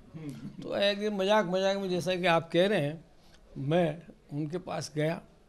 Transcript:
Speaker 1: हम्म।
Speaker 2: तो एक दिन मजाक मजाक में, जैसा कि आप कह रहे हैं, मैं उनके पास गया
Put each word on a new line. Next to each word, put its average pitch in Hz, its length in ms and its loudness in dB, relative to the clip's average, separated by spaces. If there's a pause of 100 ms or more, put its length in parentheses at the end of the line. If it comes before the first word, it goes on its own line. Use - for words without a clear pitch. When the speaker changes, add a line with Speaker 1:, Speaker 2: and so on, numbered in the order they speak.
(180)
Speaker 1:
हम्म। - 440 -12
Speaker 2:
तो - 140 -6
एक 202 220 2
दिन 214 160 -2
मजाक 196 320 4
मजाक 190 300 2
में, 196 140 -4
जैसा 180 260 0
कि 175 100 -2
आप 165 260 4
कह 175 140 6
रहे 202 140 2
हैं, 147 240 -4 (540)
मैं 160 440 0 (300)
उनके 151 260 -6
पास 175 380 -8
गया 160 260 0 (260)